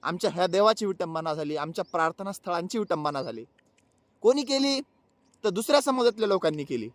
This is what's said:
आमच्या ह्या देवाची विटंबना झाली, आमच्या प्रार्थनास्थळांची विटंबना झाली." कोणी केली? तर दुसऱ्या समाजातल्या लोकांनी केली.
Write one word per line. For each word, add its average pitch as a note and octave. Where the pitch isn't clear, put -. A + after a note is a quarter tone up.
आमच्या E3+
ह्या F3
देवाची G#3
विटंबना E3
झाली, D3+
आमच्या D#3+
प्रार्थनास्थळांची F3
विटंबना D3+
झाली." A#2
कोणी C4
केली? C4+
तर G#3+
दुसऱ्या A3+
समाजातल्या A#3+
लोकांनी D#3+
केली. A#2